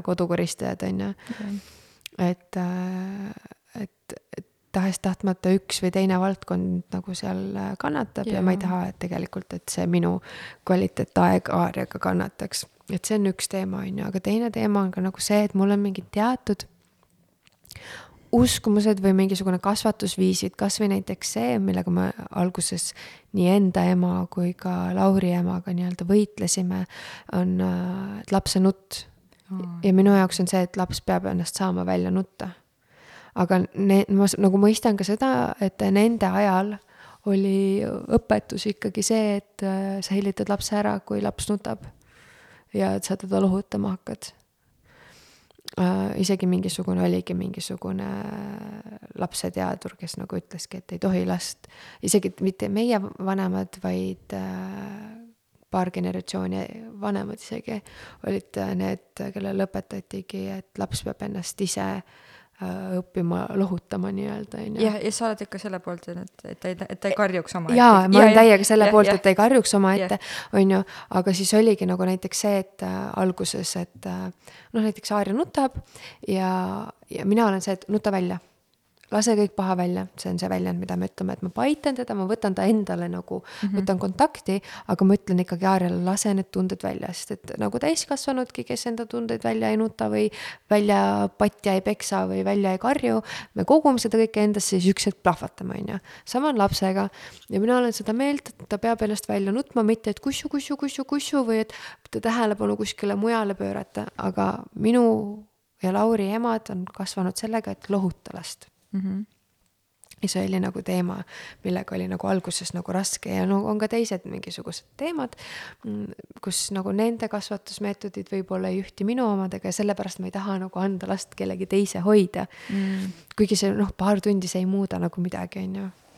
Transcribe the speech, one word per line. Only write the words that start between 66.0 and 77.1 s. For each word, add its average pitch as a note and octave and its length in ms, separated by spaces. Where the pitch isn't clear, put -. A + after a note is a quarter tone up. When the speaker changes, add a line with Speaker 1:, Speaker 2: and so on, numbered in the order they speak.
Speaker 2:
et, F3+ 240
et - 160
ta F#3 140
ei, F3+ 60
et F#3 100
ta G3 140
ei - 20
karjuks F#3 400
omaette. F3 240
Speaker 1:
Jaa, A#3+ 140
ma F#3+ 80
Speaker 2:
Jaa, F#3+ 240
Speaker 1:
olen A3 80
Speaker 2:
jah. A3 80
Speaker 1:
täiega G#3+ 260
selle G#3+ 220
Speaker 2:
Jah, G#3+ 80
Speaker 1:
poolt, G#3 100
Speaker 2:
jah. G3 140
Speaker 1:
et - 20
ta G3 80
ei F#3 80
karjuks A3+ 380
omaette, G3 420
Speaker 2:
Jah. - 160
Speaker 1:
on F#3+ 160
ju, F#3+ 60
aga F3+ 180
siis F#3+ 160
oligi G#3+ 320
nagu F#3 240
näiteks F#3 360
see, G3+ 180
et, - 180
äh, F#3 160
alguses, F#3 560
et, - 320
äh, F#3 180
noh, A3 100
näiteks G#3+ 320
Aarja G3+ 220
nutab C#4 420
ja, F#3 260